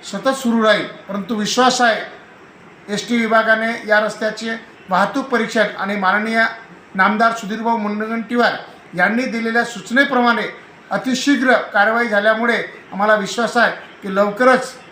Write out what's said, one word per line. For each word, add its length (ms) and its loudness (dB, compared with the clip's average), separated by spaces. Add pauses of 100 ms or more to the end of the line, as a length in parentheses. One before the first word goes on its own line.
सतत 320 -2
सुरू 280 0
राहील. 220 4 (220)
परंतु 260 -6
विश्वास 460 2
आहे 1120 -6
एसटी 220 -2
विभागाने 560 2 (160)
या 120 4
रस्त्याचे 560 -4 (340)
वाहतूक 340 0
परीक्षण 420 0 (120)
आणि 180 -4
माननीय 480 2 (500)
नामदार 380 2
सुधीरभाऊ 440 -4
मुनगंटीवार 800 -2 (400)
यांनी 280 2
दिलेल्या 400 -2
सूचनेप्रमाणे 800 0 (480)
अतिशीघ्र 640 2 (200)
कारवाई 360 2
झाल्यामुळे 480 2 (360)
आम्हाला 220 2
विश्वास 420 -2
आहे 140 4 (320)
की 120 -8
लवकरच 580 2 (200)